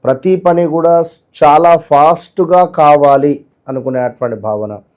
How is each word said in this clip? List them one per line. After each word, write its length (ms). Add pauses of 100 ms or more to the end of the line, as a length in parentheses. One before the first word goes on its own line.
ప్రతి 320
పని 300
కూడా 380 (400)
చాలా 340
ఫాస్ట్గా 880
కావాలి 800 (240)
అనుకునేటువంటి 680
భావన 420 (180)